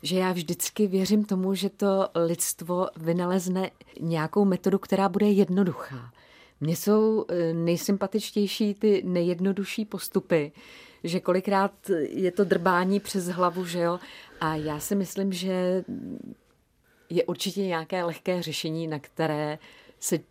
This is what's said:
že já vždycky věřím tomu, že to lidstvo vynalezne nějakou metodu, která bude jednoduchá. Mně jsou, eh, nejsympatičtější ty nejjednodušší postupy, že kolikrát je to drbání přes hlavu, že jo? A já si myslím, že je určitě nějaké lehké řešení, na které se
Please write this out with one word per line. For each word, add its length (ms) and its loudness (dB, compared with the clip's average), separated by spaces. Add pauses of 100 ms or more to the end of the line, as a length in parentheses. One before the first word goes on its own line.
že 160 0
já 140 2
vždycky 540 -2
věřím 380 2
tomu, 300 0
že 160 -2
to 380 0 (180)
lidstvo 600 -2 (100)
vynalezne 720 0 (300)
nějakou 440 2
metodu, 340 2
která 300 0
bude 180 2
jednoduchá. 880 2 (480)
Mně 160 0
jsou, 520 2
eh, 240 0
nejsympatičtější 1200 0
ty 320 4
nejjednodušší 760 0
postupy, 680 -2 (520)
že 160 -2
kolikrát 520 2 (360)
je 240 -2
to 120 2
drbání 560 2
přes 260 -4
hlavu, 380 0
že 160 -4
jo? 180 0 (420)
A 140 0
já 260 -4
si 140 -4
myslím, 380 -2
že 520 -2 (1300)
je 140 0
určitě 380 -4
nějaké 420 -2
lehké 380 -4
řešení, 440 -4
na 120 -6
které 600 -4 (420)
se 180 -2 (120)